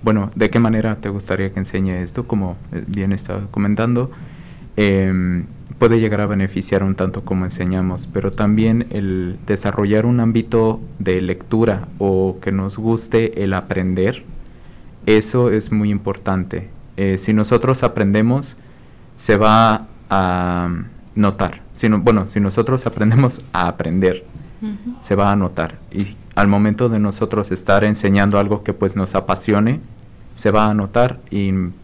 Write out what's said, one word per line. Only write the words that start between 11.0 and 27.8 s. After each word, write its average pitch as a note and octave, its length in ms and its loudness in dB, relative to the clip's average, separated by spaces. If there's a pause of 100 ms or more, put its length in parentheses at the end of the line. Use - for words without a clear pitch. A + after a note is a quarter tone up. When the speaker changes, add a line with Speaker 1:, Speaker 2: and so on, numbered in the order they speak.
Speaker 1:
lectura F#2+ 680 -2 (100)
o F#2+ 420 0
que G2 120 -4
nos G2 260 -4
guste A2+ 640 0
el G2 100 0
aprender, F#2 680 -2 (840)
eso A2 440 4
es G#2+ 220 0
muy G#2 180 2
importante. F#2+ 760 -4 (280)
Eh, G2 220 0
si A2 140 0
nosotros A#2 500 2
aprendemos, A2+ 760 0 (600)
se G#2+ 200 2
va G#2+ 500 4 (220)
a F2+ 600 0 (460)
notar. G2 460 0 (100)
Si - 160 0
no, G#2+ 100 4
bueno, G2+ 300 4
si G#2+ 100 -2
nosotros A2+ 480 0
aprendemos A#2 540 2 (120)
a F2 140 0
aprender, F2+ 580 0 (360)
Speaker 2:
Ujú. G#3+ 400 -8
Speaker 1:
se - 160 -2
va G3+ 160 4
a G3+ 40 2
notar. F2 420 -2 (120)
Y G2 260 -6 (200)
al G2+ 100 4
momento G#2 420 2
de A2 120 0
nosotros G#2 500 -2
estar G2 340 2